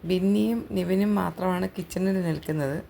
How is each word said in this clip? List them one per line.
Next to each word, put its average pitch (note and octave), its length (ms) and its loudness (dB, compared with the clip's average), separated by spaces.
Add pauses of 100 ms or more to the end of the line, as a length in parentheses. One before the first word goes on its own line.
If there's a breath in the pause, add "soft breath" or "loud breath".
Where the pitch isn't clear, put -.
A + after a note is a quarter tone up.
ബിന്നിയും G3+ 640 2
നിവിനും F#3+ 440 2
മാത്രമാണ് F#3 540 0 (100)
കിച്ചണിൽ F#3+ 440 0
നിൽക്കുന്നത്. D#3 680 -2